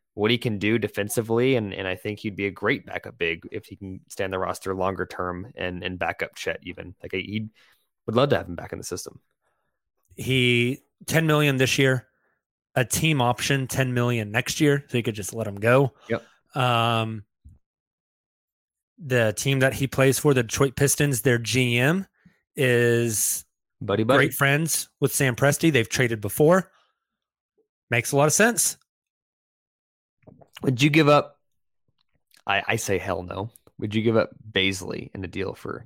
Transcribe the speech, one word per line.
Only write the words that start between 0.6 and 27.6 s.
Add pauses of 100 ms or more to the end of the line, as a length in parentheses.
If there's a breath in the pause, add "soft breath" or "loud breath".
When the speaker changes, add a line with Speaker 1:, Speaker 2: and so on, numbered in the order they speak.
Speaker 1:
defensively,
and,
and
I
think
he'd
be
a
great
backup
big
if
he
can
stay
on
the
roster
longer
term
and,
and
back
up
Chet
even.
Like,
he (560 soft breath)
would
love
to
have
him
back
in
the
system. (960)
Speaker 2:
He, (280)
ten
million
this
year, (680)
a
team
option,
ten
million
next
year,
so
you
could
just
let
him
go. (160 soft breath)
Speaker 1:
Yep. (320 soft breath)
Speaker 2:
Um, (1800)
the
team
that
he
plays
for,
the
Detroit
Pistons,
their
G
M (520 soft breath)
is (340)
Speaker 1:
Buddy,
buddy.
Speaker 2:
great
friends (100)
with
Sam
Presti.
They've
traded
before. (1200)